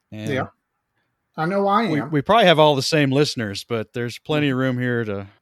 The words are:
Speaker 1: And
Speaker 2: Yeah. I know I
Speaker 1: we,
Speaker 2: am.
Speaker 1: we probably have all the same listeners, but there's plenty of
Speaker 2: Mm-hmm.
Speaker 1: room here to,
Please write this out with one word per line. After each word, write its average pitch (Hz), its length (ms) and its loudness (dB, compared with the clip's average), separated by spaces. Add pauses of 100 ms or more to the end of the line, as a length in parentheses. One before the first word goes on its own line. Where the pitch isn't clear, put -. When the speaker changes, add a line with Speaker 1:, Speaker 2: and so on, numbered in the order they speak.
(100)
Speaker 1:
And 107 220 -8
Speaker 2:
Yeah. 131 140 -4 (920)
I 160 100 -2
know 196 200 0
I 202 240 2
Speaker 1:
we, 151 100 -2
Speaker 2:
am. 156 120 -6
Speaker 1:
we 143 100 0
probably 220 220 4
have 165 160 6
all 151 160 6
the 131 60 -2
same 143 280 2
listeners, 127 540 -2
but 113 280 -6
there's 120 280 -8
plenty 147 300 -2
of - 20 -2
Speaker 2:
Mm-hmm. 127 80 -2
Speaker 1:
room 131 180 -2
here 120 260 -2
to, 101 220 -6 (160)